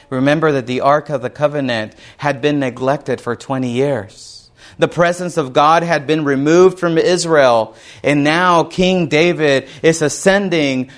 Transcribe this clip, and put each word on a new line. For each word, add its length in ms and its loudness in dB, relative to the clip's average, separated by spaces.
Remember 440 0
that 140 -4
the 120 -4
Ark 300 0
of 120 -6
the 80 -6
Covenant 640 -4
had 240 -4
been 180 0
neglected 600 -4
for 160 -8
twenty 360 -6
years. 800 -6
The 100 2
presence 480 -2
of 160 -4
God 320 4
had 240 -2
been 160 0
removed 560 2
from 180 -2
Israel, 800 2
and 220 0
now 400 2
King 440 0
David 600 0
is 180 2
ascending 960 0